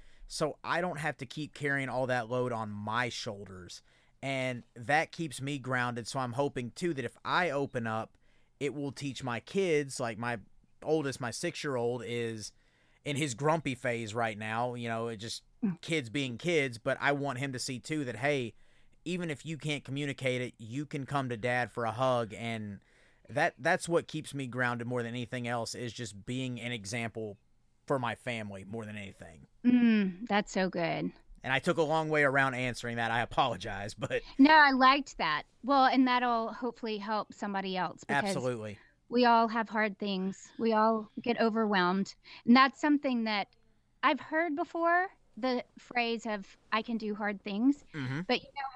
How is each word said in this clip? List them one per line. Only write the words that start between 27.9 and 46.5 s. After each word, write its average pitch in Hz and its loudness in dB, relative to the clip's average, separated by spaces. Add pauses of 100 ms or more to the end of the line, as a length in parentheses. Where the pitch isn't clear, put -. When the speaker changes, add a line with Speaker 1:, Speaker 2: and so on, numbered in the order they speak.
Speaker 1:
my 117 -2
family 104 -6
more 110 -8
than 107 -10
anything. 92 -14 (180)
Speaker 2:
Mm, 226 4
that's 202 0
so 190 2
good. 165 -2 (340)
Speaker 1:
And 127 -2
I 135 4
took 160 2
a 165 6
long 156 2
way 151 4
around 135 4
answering 120 -4
that. 113 0
I 117 2
apologize, 107 -2
but - -4 (160)
Speaker 2:
No, 277 10
I 294 10
liked 262 4
that. 156 0 (200)
Well, 262 6
and 254 6
that'll 240 2
hopefully 220 -6
help 208 -4
somebody 190 -4
else 175 -4
because 139 2 (120)
Speaker 1:
Absolutely. 113 -4 (320)
Speaker 2:
we 240 4
all 233 6
have 220 -4
hard 208 -2
things. 190 -4
We 226 2
all 220 4 (120)
get 233 0
overwhelmed. 208 4 (300)
And 233 10
that's 262 8
something 285 2
that 208 0 (560)
I've 277 4
heard 320 -2
before, 339 2 (280)
the 247 -2 (140)
phrase 233 -2
of, 208 -4 (260)